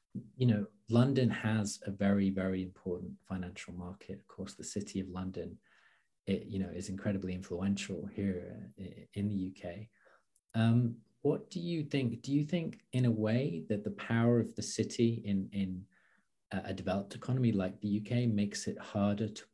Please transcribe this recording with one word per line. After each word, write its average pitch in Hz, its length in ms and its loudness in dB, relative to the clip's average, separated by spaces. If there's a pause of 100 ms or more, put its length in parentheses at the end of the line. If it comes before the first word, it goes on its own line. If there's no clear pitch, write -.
(360)
you 127 100 2
know, 104 200 4 (240)
London 127 400 6
has 107 560 0
a 98 60 -4
very, 98 380 4
very 95 340 0
important 92 480 -6 (160)
financial 90 460 -8
market. 92 440 -10
Of - 80 -20
course, - 280 -12
the - 100 -14
City - 360 -6
of 92 80 -6
London, 90 480 -8 (720)
it, 98 200 0
you 101 120 -4
know, 90 160 -2
is 90 140 -8
incredibly 95 460 -2
influential 92 800 -4
here, 95 440 -4
uh, - 240 -14
i-, - 300 -14
in 101 160 -2
the 104 60 -2
U 95 200 -2
K. 92 360 -12 (640)
Um, 117 420 4 (240)
what 143 300 0
do 170 100 -4
you 170 240 -2
think? 123 380 0
Do 139 100 -4
you 147 120 4
think, 165 360 -2 (120)
in 127 140 4
a 117 40 6
way, 110 580 2
that 104 160 0
the 101 60 -2
power 117 500 4
of - 140 -2
the 104 80 -4
city 117 640 0
in, 98 260 0
in 95 300 -2 (680)
a, 95 200 -4
a - 20 -2
developed 95 420 -2
economy 123 380 2
like 95 280 0
the 104 80 -2
U 104 120 2
K 120 260 2
makes 101 400 0
it 107 120 -4
harder 104 500 2
to - 140 -10 (120)